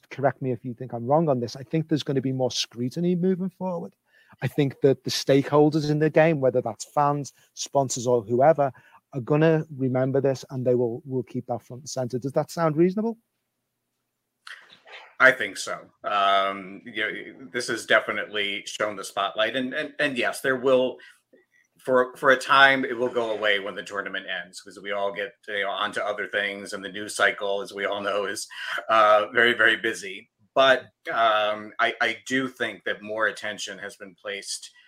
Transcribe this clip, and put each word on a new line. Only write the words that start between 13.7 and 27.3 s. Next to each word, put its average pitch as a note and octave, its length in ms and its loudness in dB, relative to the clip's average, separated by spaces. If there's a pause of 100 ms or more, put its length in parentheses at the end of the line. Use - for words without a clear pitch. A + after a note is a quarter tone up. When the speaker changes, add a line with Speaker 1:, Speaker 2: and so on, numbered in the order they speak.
Speaker 2:
I C3 140 8
think G2+ 240 -6
so. F2 240 -8 (240)
Um, G2 800 0
you G#2+ 180 -8
know, G#2+ 500 -8
this B2 140 -6
has A2+ 200 -6
definitely G#2 800 0
shown G#2+ 280 -4
the G2 100 -10
spotlight, G#2+ 520 -2
and, C3 180 -4
and, D3+ 240 -6
and C#3+ 180 -2
yes, G2+ 260 -2
there C3 140 0
will, B2+ 400 2 (800)
for, B2+ 380 2
for C#3+ 140 4
a B2+ 60 8
time, C3+ 480 6
it A#2+ 120 -4
will B2 120 0
go A#2 240 -2
away G#2 260 2
when G2 160 -6
the G2 80 -8
tournament F#2+ 440 -8 (180)
ends, F#2 160 -20
'cause G2 220 -20
we G2+ 100 -8
all G2+ 200 -2
get, G2+ 200 -8 (160)
you G2+ 160 -4
know, G2 60 -2
onto G2+ 300 -4
other G2+ 280 -4
things, G2+ 440 -4
and G2 120 -8
the F#2+ 80 -10
news G#2 240 -10
cycle, G2+ 460 0